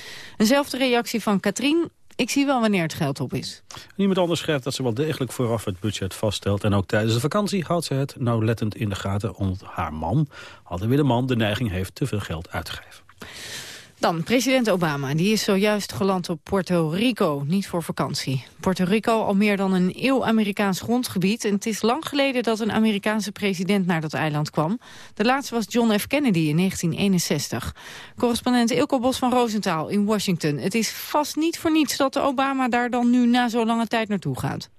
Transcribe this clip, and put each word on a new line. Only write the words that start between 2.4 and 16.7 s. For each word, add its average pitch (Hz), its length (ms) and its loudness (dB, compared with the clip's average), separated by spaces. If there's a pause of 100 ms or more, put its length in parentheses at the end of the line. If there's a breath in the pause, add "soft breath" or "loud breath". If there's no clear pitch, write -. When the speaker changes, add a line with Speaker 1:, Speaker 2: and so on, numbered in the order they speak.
Speaker 1:
wel 262 160 2
wanneer 208 200 2
het 160 120 -2
geld 160 260 -2
op 127 140 -4
is. - 300 -8 (320 loud breath)
Speaker 2:
Niemand 190 240 2
anders 170 200 2
schrijft 147 240 -2
dat 131 100 -4
ze 131 100 -4
wel 117 100 0
degelijk 143 380 -2
vooraf 113 340 -2
het 95 140 -6
budget 101 340 -4
vaststelt. 101 500 -2
En 104 100 2
ook 101 120 2
tijdens 110 280 0
de 120 60 2
vakantie 185 440 0
houdt 170 220 -2
ze - 80 -4
het 135 240 -2
nauwlettend 113 580 0
in 107 140 -2
de 95 60 -4
gaten... 101 400 -4
omdat 95 280 -2
haar - 300 -6
man, 127 340 0 (360 loud breath)
had 90 180 -8
er 107 60 -2
weer 135 100 4
de 151 60 4
man, 127 220 2
de 127 100 0
neiging 110 340 0
heeft 92 260 -4
te 147 120 -2
veel 104 120 -4
geld 82 320 -8
uit 76 140 -6
te - 60 -12
geven. - 320 -16 (960 loud breath)
Speaker 1:
Dan, 170 240 0
president 247 460 2
Obama, 147 440 0
die 180 180 2
is 214 120 2
zojuist 208 500 2
geland 190 360 0
op 165 140 -4
Puerto 175 460 2